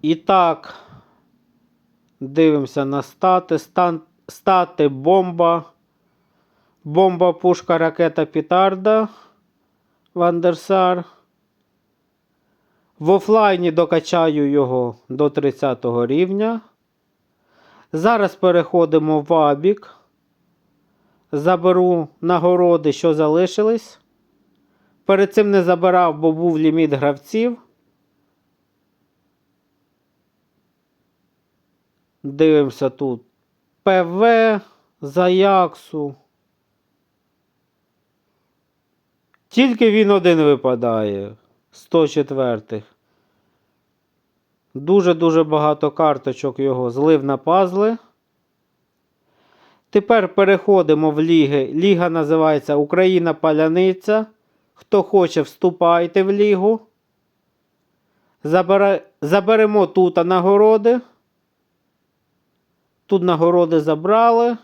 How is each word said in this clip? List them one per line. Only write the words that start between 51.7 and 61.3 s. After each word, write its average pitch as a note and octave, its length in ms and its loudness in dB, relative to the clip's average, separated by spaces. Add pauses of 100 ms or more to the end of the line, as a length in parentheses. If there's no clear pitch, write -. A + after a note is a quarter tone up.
Ліга F3 360 0
називається D#3 680 0
Україна E3+ 580 0
Паляниця. F#3 920 0 (480)
Хто - 280 -2
хоче, F3 400 0
вступайте F3 800 0
в F#3+ 100 -2
лігу. G#3 480 0 (1600)
Забере-, F#3 580 0 (180)
заберемо G3+ 640 0
тут F3+ 300 0
нагороди. G3+ 840 2 (2000)